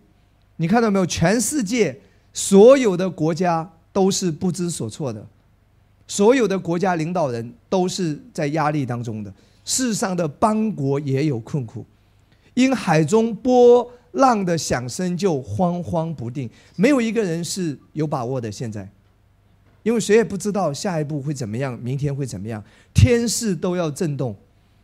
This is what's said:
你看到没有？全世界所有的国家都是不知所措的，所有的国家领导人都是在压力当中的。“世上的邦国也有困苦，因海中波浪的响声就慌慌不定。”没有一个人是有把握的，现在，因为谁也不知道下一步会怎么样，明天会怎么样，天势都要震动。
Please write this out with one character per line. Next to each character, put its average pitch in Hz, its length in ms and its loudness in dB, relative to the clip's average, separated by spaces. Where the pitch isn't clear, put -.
你 165 100 -2
看 220 120 4
到 226 120 4
没 196 80 2
有？ 185 80 2
全 202 340 2
世 285 220 -2
界 190 360 -2
所 226 460 8
有 220 180 0
的 185 140 -2
国 160 240 -2
家 165 340 0
都 196 200 2
是 190 180 -2
不 170 220 -2
知 175 180 -4
所 156 180 -8
措 127 240 -8
的， 104 140 -14
所 226 280 4
有 240 120 2
的 185 120 -2
国 175 180 -4
家 180 180 0
领 160 160 -4
导 165 200 -2
人 117 200 -8
都 185 200 0
是 180 300 -4
在 156 160 -4
压 151 220 0
力 151 160 -2
当 120 180 -6
中 110 200 -8
的。 101 100 -12
“世 254 300 -2
上 196 200 -4
的 175 120 -2
邦 214 440 0
国 139 280 -2
也 139 260 -2
有 139 140 -2
困 123 260 -6
苦， 107 180 -14
因 262 200 2
海 165 300 2
中 220 320 0
波 247 560 6
浪 240 340 2
的 175 100 0
响 127 320 -4
声 180 300 -6
就 160 240 0
慌 175 420 -2
慌 165 300 -4
不 120 160 -10
定。” 127 180 -8
没 202 120 4
有 262 120 4
一 226 100 -2
个 220 120 0
人 170 200 -4
是 170 320 -6
有 151 120 -4
把 143 180 -4
握 131 160 -4
的， 113 120 -6
现 113 200 -10
在， 101 160 -12
因 220 100 0
为 233 60 0
谁 202 160 2
也 226 80 6
不 196 140 -6
知 202 140 -6
道 180 200 -2
下 165 300 -4
一 - 20 -4
步 143 180 -6
会 151 120 -6
怎 131 160 -6
么 107 80 -6
样， 131 240 -6
明 127 160 -4
天 139 180 -4
会 139 100 -6
怎 110 140 -10
么 101 80 -10
样， 107 160 -10
天 240 340 6
势 208 280 -2
都 180 200 -4
要 170 160 -2
震 147 240 -4
动。 127 200 -6